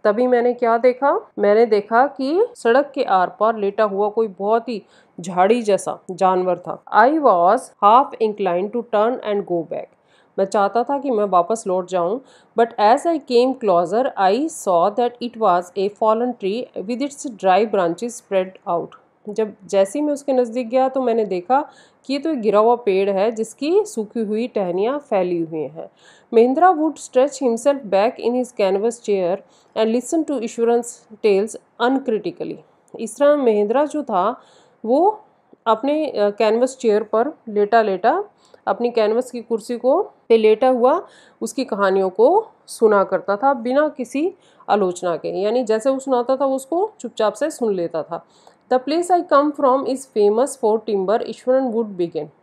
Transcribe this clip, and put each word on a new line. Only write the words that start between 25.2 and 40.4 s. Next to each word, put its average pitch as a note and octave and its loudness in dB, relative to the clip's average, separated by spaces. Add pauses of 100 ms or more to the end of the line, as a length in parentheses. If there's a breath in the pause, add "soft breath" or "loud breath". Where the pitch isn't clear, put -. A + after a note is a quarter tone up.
हुई D#3+ -6
हैं। D#3 -10 (440 soft breath)
महिंद्रा C4+ 6
would D#4 0
stretch C#4 -2
himself B3+ 0
back G3+ 0
in A#3+ -2
his B3 -4
canvas G3+ 0
chair F#3+ 0 (400 soft breath)
and A3 0 (100)
listen D#4 -2
to B3+ -4
ईश्वरन्स A#3+ -2 (180)
tales G3+ 0 (260)
uncritically। A3 -4 (440)
इस A3 -12
तरह C#4+ 4
महिंद्रा A#3 0
जो D4 -6
था A3 -2 (440 soft breath)
वो E4 2 (460)
अपने, C#4 0
अ, G#3 0
कैनवस A3+ 0
चेयर G#3+ 0
पर A#3 -2 (160)
लेटा G#3 2
लेटा G#3+ 0 (420 soft breath)
अपनी A#3 -2
कैनवस A3+ -2
की A#3+ -12
कुर्सी A3+ -6
को C4+ 2 (260)
पे A3+ 6
लेटा A3 4